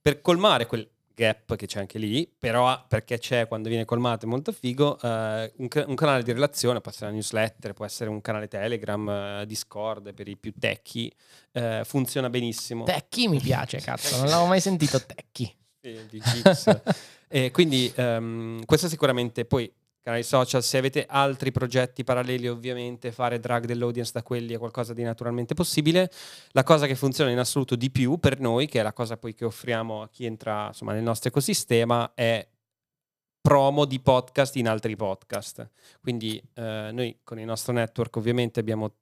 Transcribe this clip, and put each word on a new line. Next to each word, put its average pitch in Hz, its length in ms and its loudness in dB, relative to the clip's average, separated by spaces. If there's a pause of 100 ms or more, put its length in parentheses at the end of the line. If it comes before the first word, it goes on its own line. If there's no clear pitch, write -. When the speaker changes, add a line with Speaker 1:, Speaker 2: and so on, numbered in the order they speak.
Speaker 1:
Per 147 200 2
colmare 175 440 6
quel 110 240 -6 (240)
gap 110 440 2
che 104 100 -8
c'è 104 120 -6
anche 98 200 -8
lì, 110 400 -2
però 123 480 2
perché 110 320 -2
c'è 120 300 0
quando 110 180 -6
viene 113 160 0
colmato 117 420 0
è 110 40 -2
molto 131 240 -2
figo, 135 480 0
eh, 110 560 -4
un 127 100 -8
ca-, 147 180 0
un 139 100 -4
canale 135 280 2
di 120 80 -2
relazione, 123 480 0
può 107 100 -10
essere 107 180 -10
una 104 80 -6
newsletter, 107 580 -4
può 110 100 -10
essere 107 260 -8
un 107 120 -8
canale 107 260 -6
Telegram, 104 600 -4 (320)
eh, 104 40 -6
Discord 107 680 -8
per 101 160 -14
i 101 80 -12
più 107 200 -12
techie, 117 540 -4 (400)
eh, 113 320 -4
funziona 131 460 -2
benissimo. 117 560 -4
Speaker 2:
Techie 185 420 -2
mi 151 140 2
piace, 131 380 -2
Speaker 1:
<laughs> 147 40 -12
Speaker 2:
cazzo, 131 320 -4
non 131 120 2
l'avevo 170 200 4
mai 185 140 4
sentito 156 440 2
techie. - 480 -10 (280)
Speaker 1:
Sì, 113 180 -14 (100)
di 110 120 -14
geeks. 151 680 4
<laughs> - 440 -6
E 131 200 2
quindi, 135 420 4
ehm, 113 680 -4
questo 156 240 2
sicuramente, 123 560 0
poi 117 280 -2 (300)
canali 117 220 -2
social, 127 400 2
se - 160 0
avete 135 260 0
altri 139 460 0
progetti 127 520 0
paralleli, 123 440 0
ovviamente 120 640 -6
fare 120 280 -2
drag 120 260 -2
dell'audience 120 480 -2
da 117 100 -6
quelli 120 300 -6
è 117 40 -6
qualcosa 117 380 -6
di 117 80 -4
naturalmente 120 500 -4
possibile. 165 560 2 (440)
La 131 100 6
cosa 147 240 6
che 135 80 0
funziona 135 340 2
in 123 80 2
assoluto 127 380 0
di 123 160 -2
più 131 260 2
per 135 220 2
noi, 123 260 2
che 139 140 0
è - 20 4
la 107 120 0
cosa 117 240 -6
poi 113 180 -10
che - 100 -6
offriamo 113 560 -4
a 110 80 -14
chi - 160 -12
entra, 107 440 -6
insomma, 107 240 -8
nel 107 100 -2
nostro 117 260 0
ecosistema, 120 840 2
è 113 320 0 (920)
promo 143 440 6
di 135 140 -4
podcast 127 580 2
in 117 100 0
altri 110 280 0
podcast. 104 720 -8 (320)
Quindi, 110 400 -4 (140)
eh, 110 360 -8
noi 117 320 -4
con 113 160 -12
il 110 60 -10
nostro 113 280 -4
network 117 440 -2
ovviamente 120 420 0
abbiamo 110 420 -2